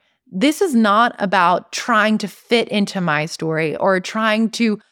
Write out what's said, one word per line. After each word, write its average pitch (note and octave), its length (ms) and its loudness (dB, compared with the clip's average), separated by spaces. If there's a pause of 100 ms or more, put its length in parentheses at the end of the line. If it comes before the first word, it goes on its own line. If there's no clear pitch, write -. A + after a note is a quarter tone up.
(300)
this C4 320 0
is E4 120 2
not A3+ 440 2
about F3+ 540 0
trying G#3+ 460 0
to G3+ 100 -6
fit A3+ 400 -2
into G3 340 -2
my D3+ 240 0
story D#3+ 500 -4
or F#3+ 240 0
trying A3 520 -2
to G#3+ 280 0 (120)